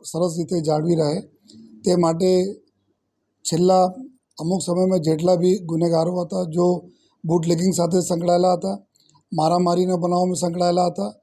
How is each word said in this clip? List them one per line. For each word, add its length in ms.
સરસ 260
રીતે 240
જાળવી 340
રહે 240
તે 100
માટે 580
છેલ્લા 420
અમુક 220
સમયમાં 380
જેટલા 360
બી 220
ગુનેગારો 640
હતા, 220
જો 460
બુટલેગિંગ 480
સાથે 280
સંકળાયેલા 520
હતા, 240
મારામારીના 600
બનાવોમાં 400
સંકળાયેલા 500
હતા, 240